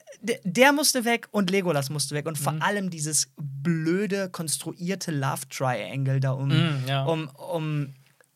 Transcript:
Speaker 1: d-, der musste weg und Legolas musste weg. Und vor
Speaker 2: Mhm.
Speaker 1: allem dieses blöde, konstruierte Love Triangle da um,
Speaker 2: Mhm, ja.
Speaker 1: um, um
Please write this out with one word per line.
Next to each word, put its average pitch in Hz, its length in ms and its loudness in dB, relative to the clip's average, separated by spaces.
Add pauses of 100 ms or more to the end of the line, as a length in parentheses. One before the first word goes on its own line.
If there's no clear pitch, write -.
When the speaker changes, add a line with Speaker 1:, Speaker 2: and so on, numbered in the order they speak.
(220)
Speaker 1:
d-, - 220 -2
der 240 300 6
musste 262 320 2
weg 233 260 0
und 202 180 2
Legolas 170 400 2
musste 147 260 -4
weg. 147 120 -2
Und 156 100 -6
vor 147 160 0
Speaker 2:
Mhm. 156 80 -2
Speaker 1:
allem 190 280 0
dieses 156 480 -2
blöde, 165 920 0
konstruierte 175 840 -4
Love 143 380 -2
Triangle 131 720 -2
da 135 120 2
um, 135 180 -2
Speaker 2:
Mhm, 139 380 2
ja. 135 180 0
Speaker 1:
um, 160 240 0
um 151 640 -4 (420)